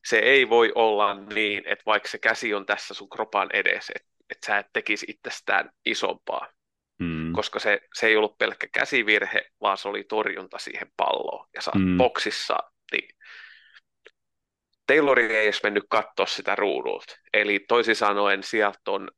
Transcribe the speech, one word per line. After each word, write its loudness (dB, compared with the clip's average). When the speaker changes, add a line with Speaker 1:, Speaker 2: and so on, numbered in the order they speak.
Speaker 1:
se 4
ei 6
voi 6
olla 4
niin, -4
että -4
vaikka 0
se -10
käsi -2
on -4
tässä -4
sun -16
kropan -2
edessä, 0
et, -12
et -14
sä -2
et -6
tekisi -4
itsestään -4
isompaa. -4
Speaker 2:
Mm. -4
Speaker 1:
Koska -2
se, 2
se 0
ei 6
ollut 0
pelkkä -4
käsivirhe, 0
vaan 0
se -8
oli -6
torjunta -4
siihen -12
palloon. -4
Ja -10
sä -6
oot 2
Speaker 2:
Mm. 2
Speaker 1:
boksissa, 0
niin -4
Taylor 6
ei 2
edes 0
mennyt 0
kattoo 0
sitä -4
ruudulta. -2
Eli 2
toisin 2
sanoen 2
sieltä 0
on -6